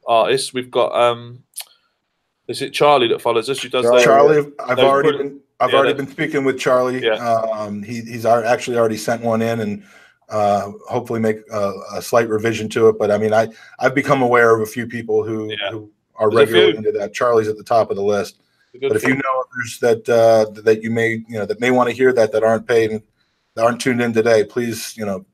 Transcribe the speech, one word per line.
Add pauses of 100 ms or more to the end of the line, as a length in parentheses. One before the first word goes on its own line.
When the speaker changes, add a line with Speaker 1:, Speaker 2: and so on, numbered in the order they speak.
Speaker 1:
artists.
We've
got,
um, (1040)
is
it
Charlie
that
follows
us?
Who
does
Speaker 2:
Charlie.
Speaker 1:
those,
Speaker 3:
Charlie,
I've
Speaker 1:
those
Speaker 3:
already
Speaker 1:
brilliant
Speaker 3:
been, (180)
I've
Speaker 1:
Yeah,
Speaker 3:
already
Speaker 1:
that
Speaker 3:
been
speaking
with
Charlie.
Speaker 1:
Yeah.
Speaker 3:
Um,
he,
he's
al-,
actually
already
sent
one
in,
and, (460)
uh, (160)
hopefully
make (140)
a, (220)
a
slight
revision
to
it.
But
I
mean,
I, (300)
I've
become
aware
of
a
few
people
who,
Speaker 1:
Yeah.
Speaker 3:
who (240)
are
Speaker 1:
There's
a
Speaker 3:
regularly
Speaker 1:
few.
Speaker 3:
into
that.
Charlie's
at
the
top
of
the
list. (360)
Speaker 1:
A
good
Speaker 3:
But
if
Speaker 1:
few.
Speaker 3:
you
know
others
that,
uh,
that
you
may,
you
know,
that
may
wanna
hear
that,
that
aren't
paid
and (540)
that
aren't
tuned
in
today,
please,
you
know